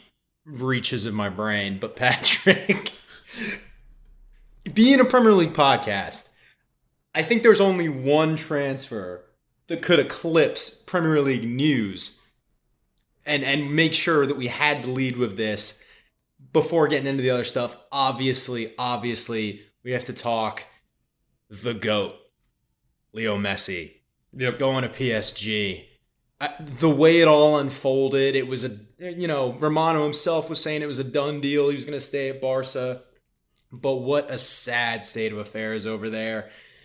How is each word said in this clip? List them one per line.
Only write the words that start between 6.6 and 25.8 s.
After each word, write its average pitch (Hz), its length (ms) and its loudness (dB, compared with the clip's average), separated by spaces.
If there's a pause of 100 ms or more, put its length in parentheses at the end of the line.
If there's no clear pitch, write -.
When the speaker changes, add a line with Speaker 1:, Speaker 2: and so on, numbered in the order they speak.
Speaker 1:
I 160 80 0
think 220 200 0
there's 208 180 8
only 185 280 2
one 147 460 2
transfer 135 920 -6 (420)
that 170 140 -6
could 170 180 4
eclipse - 680 0 (140)
Premier 160 380 0
League 127 260 0
news 120 760 -2 (1000)
and, 143 180 0
and 143 320 -2
make 160 180 2
sure 156 320 2
that 139 120 -4
we 123 100 -6
had 143 360 -2
to 123 60 -6
lead 127 280 -2
with 110 200 -2
this 107 460 -4 (680)
before 160 360 2
getting 139 200 0
into 135 140 -2
the 127 80 2
other 123 140 0
stuff. 120 340 -4 (140)
Obviously, 127 880 -2
obviously, 113 840 -4 (220)
we 123 80 -8
have 120 140 -4
to - 80 -10
talk 113 500 -2 (840)
the 107 240 -8
goat, 104 420 -2 (1000)
Leo 110 240 -2
Messi. 95 560 -4 (440)
Speaker 2:
Yep. 127 220 -4
Speaker 1:
Going 131 240 0
to 117 60 -4
P 123 220 -2
S 107 200 -2
G. 101 560 -4 (520)